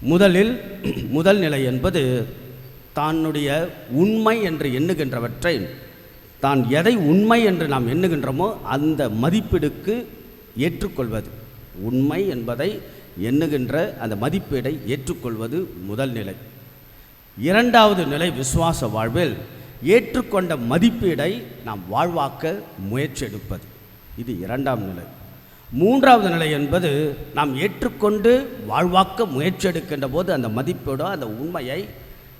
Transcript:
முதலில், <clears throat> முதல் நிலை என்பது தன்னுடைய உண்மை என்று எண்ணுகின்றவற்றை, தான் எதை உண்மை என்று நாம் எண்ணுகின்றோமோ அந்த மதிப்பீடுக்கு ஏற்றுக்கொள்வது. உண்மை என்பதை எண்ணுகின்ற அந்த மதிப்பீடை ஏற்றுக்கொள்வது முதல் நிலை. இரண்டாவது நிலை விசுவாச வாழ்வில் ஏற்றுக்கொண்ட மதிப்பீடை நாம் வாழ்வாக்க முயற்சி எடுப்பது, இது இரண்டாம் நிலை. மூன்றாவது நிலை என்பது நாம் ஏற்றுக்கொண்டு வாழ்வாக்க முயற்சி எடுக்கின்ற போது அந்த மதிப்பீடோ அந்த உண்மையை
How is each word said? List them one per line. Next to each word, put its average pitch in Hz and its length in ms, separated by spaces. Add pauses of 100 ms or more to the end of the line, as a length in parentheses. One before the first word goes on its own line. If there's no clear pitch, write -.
முதலில், 185 520 (300)
<clears throat> - 320
முதல் 165 220
நிலை 147 260
என்பது 135 380 (920)
தன்னுடைய 151 560 (400)
உண்மை 220 520
என்று 156 280
எண்ணுகின்றவற்றை, 135 840 (840)
தான் 127 300
எதை 170 260
உண்மை 208 480
என்று 170 240
நாம் 127 200
எண்ணுகின்றோமோ 151 640 (140)
அந்த 143 460
மதிப்பீடுக்கு 165 840 (640)
ஏற்றுக்கொள்வது. 127 720 (520)
உண்மை 135 460
என்பதை 123 420 (520)
எண்ணுகின்ற 147 800
அந்த 110 160
மதிப்பீடை 131 600 (120)
ஏற்றுக்கொள்வது 127 800 (180)
முதல் 120 260
நிலை. 101 240 (1000)
இரண்டாவது 208 680
நிலை 151 260
விசுவாச 135 600
வாழ்வில் 117 440 (500)
ஏற்றுக்கொண்ட 190 680 (140)
மதிப்பீடை 175 600 (360)
நாம் 107 140 (120)
வாழ்வாக்க 156 600 (380)
முயற்சி 131 360
எடுப்பது, 101 380 (540)
இது 120 220
இரண்டாம் 123 400
நிலை. 92 260 (680)
மூன்றாவது 233 580
நிலை 165 220
என்பது 151 380 (440)
நாம் 147 220
ஏற்றுக்கொண்டு 208 760 (380)
வாழ்வாக்க 180 560
முயற்சி 175 420
எடுக்கின்ற 151 400
போது 165 260
அந்த 123 140
மதிப்பீடோ 135 580 (100)
அந்த 135 120
உண்மையை 139 520 (600)